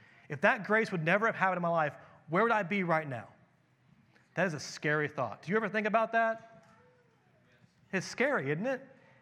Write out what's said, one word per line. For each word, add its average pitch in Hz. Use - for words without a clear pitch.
If 143
that 214
grace 214
would 165
never 202
have 214
happened 180
in 180
my 170
life, 160
where 170
would 233
I 214
be 190
right 160
now? 117
That 175
is 160
a 135
scary 151
thought. 117
Do 156
you 214
ever 220
think 208
about 220
that? 226
It's 185
scary, 226
isn't 165
it? 262